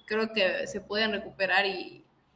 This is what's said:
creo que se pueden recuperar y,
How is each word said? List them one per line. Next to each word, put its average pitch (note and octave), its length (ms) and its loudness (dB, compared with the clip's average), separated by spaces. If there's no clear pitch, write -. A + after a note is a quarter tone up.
creo A3 260 0
que F#3 340 2
se G3+ 140 -6
pueden G#3+ 320 0
recuperar F#3+ 540 2
y, - 380 -6